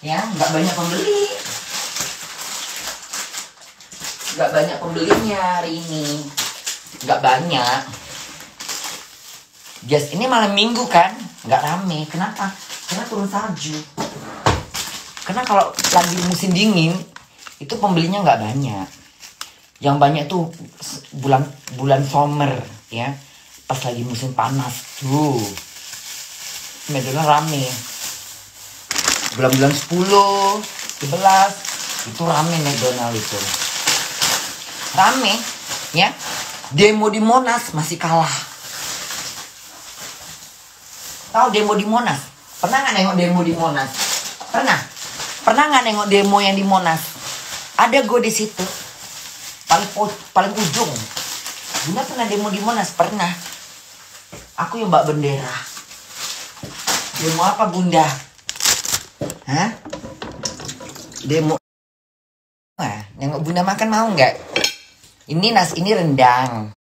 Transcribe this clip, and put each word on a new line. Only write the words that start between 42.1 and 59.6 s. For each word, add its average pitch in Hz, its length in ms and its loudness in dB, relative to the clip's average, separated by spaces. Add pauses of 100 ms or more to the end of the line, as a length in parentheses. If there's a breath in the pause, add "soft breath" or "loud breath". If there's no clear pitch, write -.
Pernah 254 240 2
nggak 247 140 0
nengok 190 180 2
demo 175 240 4
di 165 160 2
Monas? 151 340 0 (640)
Pernah? - 280 2 (640)
Pernah 240 300 6
nggak 254 160 6
nengok 208 240 0
demo 202 320 6
yang 196 80 4
di 196 80 2
Monas? 180 420 4 (760)
Ada 247 240 6
gue 233 160 4
di 226 80 2
situ. 214 340 -2 (1040)
Paling 196 320 4
po-, - 220 -2 (180)
paling 196 160 4
ujung. 170 400 0 (960)
Bunda 233 160 -2
pernah 233 240 -4
demo 208 240 -2
di 202 80 -2
Monas? 214 320 0
Pernah. 180 400 0 (1300)
Aku 165 160 -4
yang 214 160 0
bawa 147 160 6
bendera. 143 480 -2 (1600)
Demo 165 320 0
apa, 208 240 2
Bunda? 170 320 4 (1400)
Hah? 175 240 0 (1500)